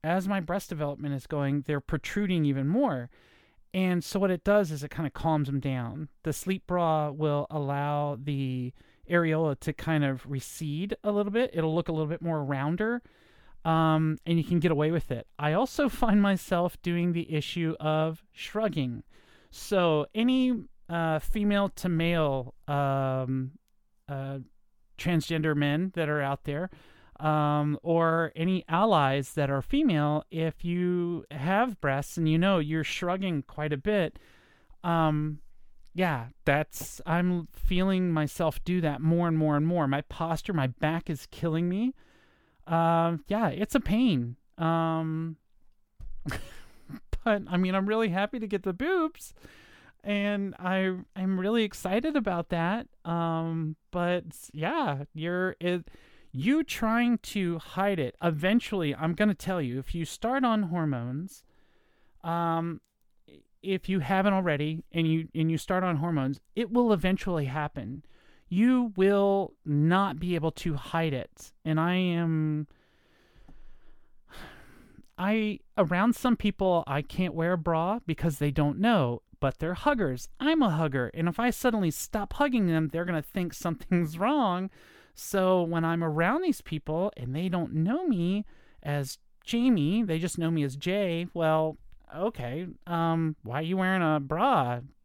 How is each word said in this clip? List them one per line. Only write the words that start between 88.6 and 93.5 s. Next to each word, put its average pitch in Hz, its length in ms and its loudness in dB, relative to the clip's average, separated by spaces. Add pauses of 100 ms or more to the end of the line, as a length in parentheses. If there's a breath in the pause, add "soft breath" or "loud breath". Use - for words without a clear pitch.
as 143 360 -4 (260)
Jamie, 233 580 2
they 170 160 0
just 170 200 -4
know 165 120 0
me 160 120 2
as 139 140 -2
Jay, 175 580 -2
well, 160 440 2 (380)
okay, 165 500 -6 (200)
um, 165 560 0
why 120 180 -6